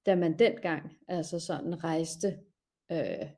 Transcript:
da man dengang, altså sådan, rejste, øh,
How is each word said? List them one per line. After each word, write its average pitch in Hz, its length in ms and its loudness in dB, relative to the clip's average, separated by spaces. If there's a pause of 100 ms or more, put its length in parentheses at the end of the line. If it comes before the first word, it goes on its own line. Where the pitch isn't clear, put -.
da 196 100 6
man 165 240 4
dengang, - 520 2 (160)
altså 170 320 -4
sådan, 170 440 -4
rejste, 165 540 -2 (540)
øh, 139 360 -2 (100)